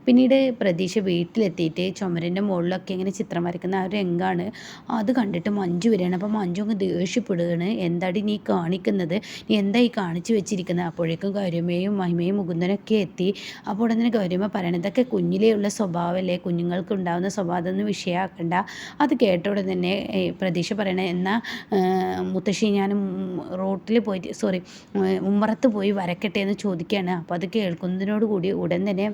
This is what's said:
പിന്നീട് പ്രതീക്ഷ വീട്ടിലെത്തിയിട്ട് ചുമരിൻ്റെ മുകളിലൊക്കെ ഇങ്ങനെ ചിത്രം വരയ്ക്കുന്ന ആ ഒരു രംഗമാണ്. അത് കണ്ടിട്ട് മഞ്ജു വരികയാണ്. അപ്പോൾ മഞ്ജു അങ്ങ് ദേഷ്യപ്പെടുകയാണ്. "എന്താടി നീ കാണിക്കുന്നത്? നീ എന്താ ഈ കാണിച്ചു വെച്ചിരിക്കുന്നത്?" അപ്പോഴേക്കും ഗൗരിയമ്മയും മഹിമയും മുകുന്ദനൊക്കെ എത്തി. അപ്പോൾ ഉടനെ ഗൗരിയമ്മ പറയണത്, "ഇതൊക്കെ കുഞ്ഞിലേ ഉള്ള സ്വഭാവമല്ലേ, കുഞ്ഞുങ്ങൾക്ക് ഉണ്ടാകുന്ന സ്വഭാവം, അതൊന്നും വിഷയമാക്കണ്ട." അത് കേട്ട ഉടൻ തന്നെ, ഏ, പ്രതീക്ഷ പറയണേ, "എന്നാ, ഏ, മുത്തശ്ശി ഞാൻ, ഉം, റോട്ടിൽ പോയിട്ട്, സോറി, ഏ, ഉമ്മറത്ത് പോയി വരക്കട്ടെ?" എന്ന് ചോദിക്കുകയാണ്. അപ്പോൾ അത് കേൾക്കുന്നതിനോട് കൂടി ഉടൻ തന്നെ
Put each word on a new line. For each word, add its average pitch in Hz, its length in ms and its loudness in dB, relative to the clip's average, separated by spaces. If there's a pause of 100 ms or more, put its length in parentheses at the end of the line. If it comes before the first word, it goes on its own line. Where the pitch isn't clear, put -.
പിന്നീട് 254 340 6 (160)
പ്രതീക്ഷ 185 480 0
വീട്ടിലെത്തിയിട്ട് 180 920 0
ചുമരിൻ്റെ 175 480 -2
മുകളിലൊക്കെ 185 520 -2
ഇങ്ങനെ 190 180 -2
ചിത്രം - 320 -4
വരയ്ക്കുന്ന 175 320 -2
ആ 190 60 0
ഒരു 185 100 -2
രംഗമാണ്. 180 540 0 (440)
അത് 226 220 0
കണ്ടിട്ട് 196 380 0
മഞ്ജു 185 400 0
വരികയാണ്. 180 260 4
അപ്പോൾ 208 160 -2
മഞ്ജു 196 300 -2
അങ്ങ് 214 180 -2
ദേഷ്യപ്പെടുകയാണ്. 175 880 0 (120)
"എന്താടി 180 420 0
നീ 208 220 0
കാണിക്കുന്നത്? 185 720 0 (260)
നീ - 140 0
എന്താ 202 240 2
ഈ 240 120 6
കാണിച്ചു 175 420 -2
വെച്ചിരിക്കുന്നത്?" 180 540 0
അപ്പോഴേക്കും 165 460 -2
ഗൗരിയമ്മയും 180 640 0
മഹിമയും 175 400 0
മുകുന്ദനൊക്കെ 180 580 0
എത്തി. 185 320 0 (380)
അപ്പോൾ 208 180 -2
ഉടനെ 233 260 2
ഗൗരിയമ്മ 196 380 0
പറയണത്, 175 320 0
"ഇതൊക്കെ 202 260 2
കുഞ്ഞിലേ 190 480 2
ഉള്ള 208 160 0
സ്വഭാവമല്ലേ, 180 680 -2
കുഞ്ഞുങ്ങൾക്ക് 175 560 -2
ഉണ്ടാകുന്ന 180 360 0
സ്വഭാവം, 180 300 -2
അതൊന്നും 185 280 -2
വിഷയമാക്കണ്ട." 180 680 -2 (460)
അത് 294 200 4
കേട്ട 185 280 4
ഉടൻ 202 200 0
തന്നെ, 180 260 0 (160)
ഏ, 190 220 0
പ്രതീക്ഷ 175 420 -2
പറയണേ, 190 360 0
"എന്നാ, 180 260 0 (340)
ഏ, 202 100 4 (460)
മുത്തശ്ശി 185 460 0
ഞാൻ, 196 220 2
ഉം, 202 120 0 (520)
റോട്ടിൽ 196 420 0
പോയിട്ട്, 196 340 -4
സോറി, 185 280 0 (340)
ഏ, 190 300 2
ഉമ്മറത്ത് 214 440 4
പോയി 208 240 0
വരക്കട്ടെ?" 185 460 -2
എന്ന് 196 180 0
ചോദിക്കുകയാണ്. 180 600 -2
അപ്പോൾ 175 180 -4
അത് 180 160 -4
കേൾക്കുന്നതിനോട് 196 760 0
കൂടി 196 320 0
ഉടൻ 180 280 0
തന്നെ 202 280 0